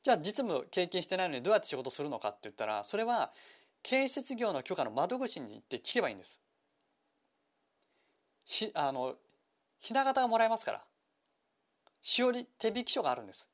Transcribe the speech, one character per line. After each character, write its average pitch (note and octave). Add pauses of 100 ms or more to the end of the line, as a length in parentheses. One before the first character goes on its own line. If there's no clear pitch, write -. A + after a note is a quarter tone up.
じ -
ゃ -
あ -
実 G#3+
務 D#3
経 F3+
験 F3+
し -
て F#3
な F#3
い E3+
の C#3+
に B2
ど F#3+
う -
や G#3
っ -
て -
仕 D3
事 B2+
す -
る D3
の A#2
か G#2+
っ -
て -
言 G#2+
っ -
た A2
ら、 G#2+
そ -
れ A3
は A3+ (500)
建 C4+
設 C4
業 A3
の C3+
許 F#3
可 D3+
の A2
窓 F3+
口 G#3+
に G#2+
行 G#2+
っ -
て -
聞 -
け A#3+
ば C#3+
い G#2+
い -
ん -
で F2+
す。 - (2000)
し-、 -
あ C#3+
の、 B2+ (640)
ひ -
な C4+
形 C4
が B3
も A3+
ら A3+
え A3
ま A3+
す -
か A2
ら。 - (1160)
し -
お B3+
り B3 (120)
手 A3+
引 A#3+
き -
書 A#3+
が C3+
あ B2
る A#2+
ん G2
で F#2
す。 -